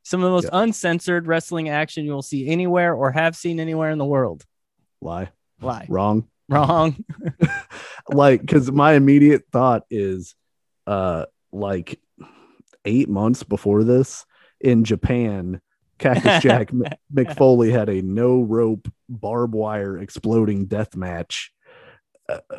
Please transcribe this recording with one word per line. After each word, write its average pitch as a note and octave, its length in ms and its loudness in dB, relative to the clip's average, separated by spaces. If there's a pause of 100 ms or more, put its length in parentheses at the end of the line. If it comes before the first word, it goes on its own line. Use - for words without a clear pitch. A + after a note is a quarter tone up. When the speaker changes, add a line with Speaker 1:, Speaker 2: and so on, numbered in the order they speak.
Speaker 1:
"some F#3 180 -4
of F3+ 40 0
the F#3 60 2
most F3 140 0
Speaker 2:
Yeah. F3+ 180 -2
Speaker 1:
uncensored F3 640 -4
wrestling E3 420 -4
action D3+ 360 -6
you D3 80 -6
will C#3 100 -8
see C3+ 260 -8
anywhere F3 460 0
or C3 160 0
have E3 260 0
seen E3+ 240 -6
anywhere D#3+ 300 -4
in D#3 80 -4
the C#3 60 -2
world." C3 400 -2 (560)
Speaker 2:
Lie. F2 300 -10 (300)
Speaker 1:
Lie. A#2+ 300 -10
Speaker 2:
Wrong. G#2 380 -2 (200)
Speaker 1:
Wrong. D3+ 480 0 (440)
<laughs> E3+ 40 10 (640)
Speaker 2:
Like, C#3 380 6
'cause C3+ 240 2
my C#3+ 220 4
immediate C#3+ 580 6
thought B2 400 0
is, F#2+ 460 -6 (500)
uh, F#2 380 -2 (260)
like, F#2+ 480 -8 (880)
eight A#2 240 0
months G#2 340 0
before G2+ 400 0
this B2 420 0 (360)
in A#2 240 2
Japan, G2+ 760 -4 (380)
Cactus E3 420 2
Speaker 1:
<laughs> - 20 -6
Speaker 2:
Jack B2 300 2
M-, B2 120 -2 (280)
McFoley B2+ 600 4
had A2 160 0
a F#2+ 140 -2
no A#2+ 400 0
rope, A2 440 -2 (220)
barbed A#2 460 -6
wire, G#2 440 -6
exploding G#2 680 -2
death G#2 280 -6
match. F2 580 -10 (760)
Uh, - 100 -10 (200)